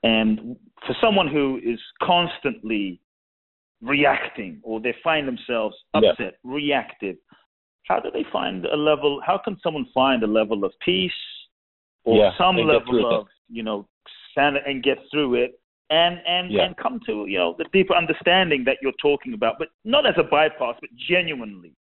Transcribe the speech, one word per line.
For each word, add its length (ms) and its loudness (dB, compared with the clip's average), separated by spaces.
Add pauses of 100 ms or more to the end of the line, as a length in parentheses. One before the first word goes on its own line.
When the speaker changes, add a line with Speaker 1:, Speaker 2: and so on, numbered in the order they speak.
Speaker 1:
And 520 2 (300)
for 140 -2
someone 260 4
who 360 -2
is 180 -4 (200)
constantly 1000 -2 (800)
reacting, 800 -2
or 180 -6
they 220 -4
find 240 -2
themselves 500 -4 (180)
Speaker 2:
Yeah. 160 6
Speaker 1:
upset, 340 -4
reactive, 720 -4 (720)
how 100 0
do 120 -6
they 140 -6
find 420 -6
a 100 -2
level, 460 0
how 160 -2
can 220 -8
someone 260 -6
find 360 2
a 40 0
level 380 0
of 160 -6
peace 320 -2 (920)
or 120 4
Speaker 2:
Yeah, 200 6
Speaker 1:
some 220 4
Speaker 2:
and 80 2
get 60 4
Speaker 1:
level 200 2
Speaker 2:
through 160 2
it. 40 2
Speaker 1:
of, 160 -2 (200)
you 140 -10
know, 260 -6 (460)
san-, 220 2
and 260 -4
get 160 2 (120)
through 240 0
it 240 0 (300)
and, 380 2
and, 260 -2
Speaker 2:
Yeah. 140 2
Speaker 1:
and 100 -8
come 300 -6
to, 200 -4
you 120 -4
know, 200 2
the 140 -4
deeper 240 4
understanding 680 2
that 160 0
you're 120 -2 (100)
talking 320 0
about, 240 0
but 120 -6 (140)
not 220 2
as 120 2
a 40 4
bypass, 580 2
but 140 -18
genuinely? 880 -4